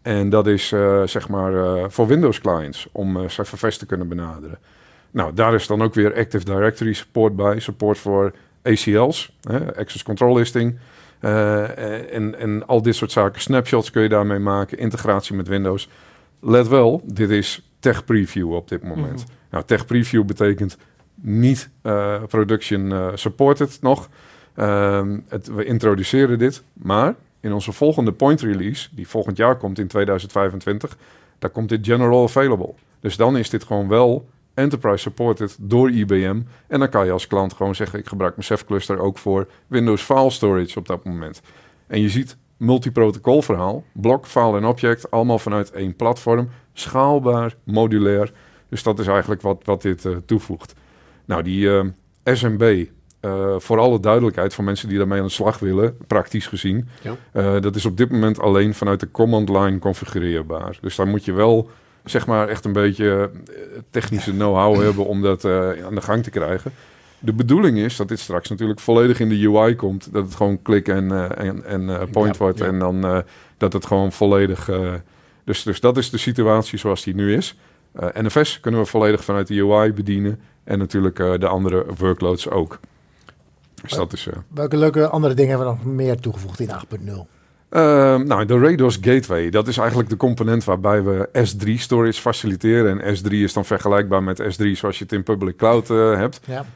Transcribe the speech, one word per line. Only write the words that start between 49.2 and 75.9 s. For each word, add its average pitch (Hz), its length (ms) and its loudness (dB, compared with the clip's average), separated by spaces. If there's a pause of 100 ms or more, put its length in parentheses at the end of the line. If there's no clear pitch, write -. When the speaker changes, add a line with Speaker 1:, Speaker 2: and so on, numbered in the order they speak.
Speaker 1:
wat, 98 240 -2
wat 98 160 -2
dit, 92 240 -4
eh, 92 60 -2 (140)
toevoegt. - 480 -4 (520)
Nou, 82 180 -4
die, 98 260 0
eh, 98 160 4 (380)
S 123 180 2
M 110 160 0
B, 101 300 4 (320)
eh, 98 380 -2
voor 113 220 0
alle 120 200 4
duidelijkheid, 107 540 2
voor 104 100 -6
mensen 98 260 -4
die 98 80 -2
daarmee 98 220 0
aan 95 60 -2
de 95 60 -6
slag 104 280 -2
willen, 101 380 0 (100)
praktisch 104 400 0
gezien, 104 400 -4 (140)
Speaker 3:
Ja. 110 140 -10 (160)
Speaker 1:
eh, 98 300 0
dat 101 140 -2
is 104 100 -4
op 90 120 -2
dit 123 140 2
moment 110 280 2
alleen 101 340 4
vanuit 101 260 -2
de - 120 -8
command 113 380 2
line 98 300 2
configurerbaar. 87 1040 -4
Dus - 140 -8
daar 95 120 0
moet 101 180 -2
je 98 60 -2
wel, 113 380 4 (340)
zeg - 240 -2
maar, 107 200 0
echt 110 180 -8
een 101 80 -2
beetje, 101 560 2 (180)
eh, - 60 -20 (360)
technische 104 420 -4
know-how 101 500 4
<coughs> - 20 4
hebben 101 220 2
om 98 160 -2
dat, 98 240 0
eh, 92 240 0 (160)
aan 98 100 -10
de 95 60 -4
gang 113 220 0
te 123 60 -8
krijgen. 92 420 -4 (480)
De 117 140 -2
bedoeling 123 440 4
is 117 180 -2
dat 101 120 -4
dit 107 120 -6
straks - 300 -6
natuurlijk 107 300 -4
volledig 120 400 4
in 113 100 2
de 104 120 2
U 107 260 6
I 117 80 4
komt, 98 380 -6
dat 101 120 -2
het 92 100 -12
gewoon 101 260 0
klik 104 260 2
en, 95 240 0
eh, 92 360 -4
en, 95 180 -8
en, 95 240 -4
eh, 90 120 -4 (100)
point 104 240 2
Speaker 3:
Ja, - 80 -18
Speaker 1:
wordt 92 160 0
Speaker 3:
ja. 92 60 -2
Speaker 1:
en 92 140 -2
dan, 92 260 -2
eh, 92 120 0 (400)
dat 95 160 0
het 95 120 -4
gewoon 98 260 0
volledig, 98 580 0
eh, 92 240 -4 (500)
dus, - 200 -6
dus 104 160 -4
dat 123 180 4